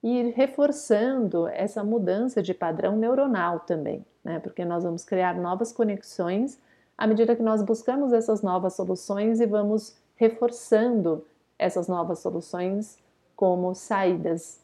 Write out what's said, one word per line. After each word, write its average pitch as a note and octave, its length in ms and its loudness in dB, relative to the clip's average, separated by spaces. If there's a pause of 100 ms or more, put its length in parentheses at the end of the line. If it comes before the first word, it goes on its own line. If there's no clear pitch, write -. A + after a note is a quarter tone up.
E B3 160 0
ir A#3+ 140 0
reforçando B3+ 1120 2
essa G3+ 360 -4
mudança G#3+ 580 0
de F3+ 120 -4
padrão F3 440 -2
neuronal A3 640 0
também, E3 420 -4 (200)
né? E3 160 -6
Porque F3+ 260 -8
nós E3+ 180 -2
vamos E3+ 220 -4
criar F#3 300 0
novas F3+ 360 -4
conexões G3+ 880 -2 (380)
à - 80 -2
medida A3 300 4
que A#3 80 -2
nós A3 180 2
buscamos B3 500 0
essas A3+ 300 2
novas F#3 320 0
soluções G3+ 680 -2
e A#3 60 4
vamos G#3+ 500 -2 (200)
reforçando A3+ 1080 2 (340)
essas F3 300 0
novas F3 320 -2
soluções F3+ 760 -4 (380)
como F3+ 400 2
saídas F3 880 -2